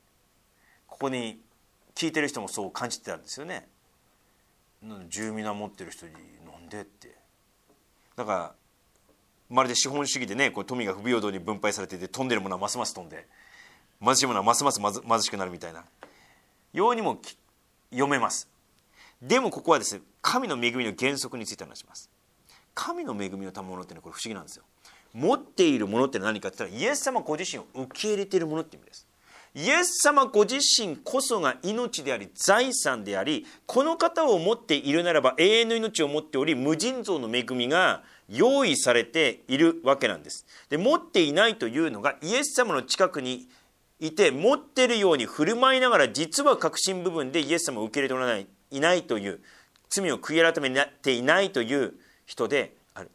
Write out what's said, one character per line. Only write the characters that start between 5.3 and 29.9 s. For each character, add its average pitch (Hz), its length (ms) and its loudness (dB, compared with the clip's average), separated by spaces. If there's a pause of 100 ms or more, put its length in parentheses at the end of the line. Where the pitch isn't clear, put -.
mina 107 240 -6
持 104 140 -8
っ - 20 -14
て 95 140 -18
る 82 80 -16
人 - 140 -20
に 160 60 -20 (320)
な - 140 -20
ん - 100 -20
で？」 104 140 -12
っ - 20 -12
て。 - 300 -20 (1040)
だ 123 80 -8
か 104 80 -4
ら、 87 220 -4 (920)
ま 127 140 2
る 123 60 0
で 120 80 -2
資 - 120 0
本 143 200 -4
主 - 80 -2
義 123 100 -6
で 101 80 -6
ね、 127 160 2
こ 104 120 -8
う - 20 -6
富 123 200 -6
が 95 100 -2
不 101 120 -12
平 123 140 2
等 104 100 -2
に 95 80 -6
分 98 200 -6
配 104 140 0
さ 104 80 -6
れ 95 60 -6
て 95 100 -12
い - 20 -10
て、 92 100 -10
飛 - 160 -6
ん 131 40 -4
で 123 60 0
る 107 60 -2
も 95 80 -8
の 95 80 -6
は 90 40 -8
ま 101 80 -4
す - 80 -6
ま 117 100 -4
す - 80 -10
飛 90 120 -14
ん 80 40 -20
で、 80 160 -18 (760)
貧 127 140 4
し 127 60 2
い 139 40 2
も 123 60 0
の 107 60 2
は 98 40 0
ま 113 120 6
す 143 100 0
ま 139 80 4
す 104 80 -4
ま 101 100 0
ず-、 101 160 -8
貧 113 160 2
し - 80 -2
く 107 60 -10
な 98 80 -4
る 90 80 -8
み 87 60 -14
た 85 100 -14
い 85 40 -16
な 82 120 -20 (880)
よ 202 160 2
う 247 80 2
に 226 60 -4
も 139 140 -2
き-、 - 200 -20 (560)
読 135 180 0
め 143 80 2
ま 110 120 0
す。 - 200 -8 (720)
で 156 160 4
も 240 120 0
こ 139 120 -10
こ - 80 2
は 151 80 8
で 107 60 -2
す 107 100 -6
ね、 95 80 -14 (200)
神 247 260 0
の 147 80 -2
恵 120 160 0
み 127 120 -2
の 107 140 -4
原 135 180 0
則 131 220 -8
に 110 80 -10
つ - 60 -10
い 98 40 -12
て - 60 -16
話 71 160 -18
し - 80 -20
ま - 80 -20
す。 - 160 -20 (640)
神 349 300 -6
の 143 80 -8
恵 101 180 -6
み 98 160 -10
の 92 60 -12
賜 95 160 -14
物 92 160 -12
っ - 20 -20
て 90 80 -20
ね、 82 60 -20
こ - 80 -20
れ 82 40 -18
不 - 40 -16
思 - 120 -8
議 110 60 -8
な 95 60 -10
ん - 40 -16
で - 40 -20
す - 80 -18
よ。 - 80 -20 (500)
持 151 200 2
っ 294 40 -2
て - 280 2
い 139 120 4
る 107 80 0
も 104 140 0
の 135 60 4
っ 135 40 -2
て 135 80 -4
何 104 220 -2
か 98 80 -6
っ - 20 -6
て - 80 -20
言 107 80 -6
っ 87 40 -10
た 95 60 -14
ら、 127 60 -6
イ - 20 -4
エ 262 100 2
ス 277 100 -4
様 254 180 -2
ご 151 140 -4
自 165 200 -8
身 113 60 -12
を 131 220 -10
受 - 140 -16
け 214 100 -4
入 208 100 0
れ 196 80 -4
て 196 100 -2
い 180 40 4
る 165 60 -2
も 156 100 -4
の 160 60 -4
っ - 40 -6
て - 100 -20
意 - 40 -20
味 - 60 -20
で - 60 -20
す。 - 140 -20 (480)
イ 156 160 -2
エ 330 140 4
ス - 180 -2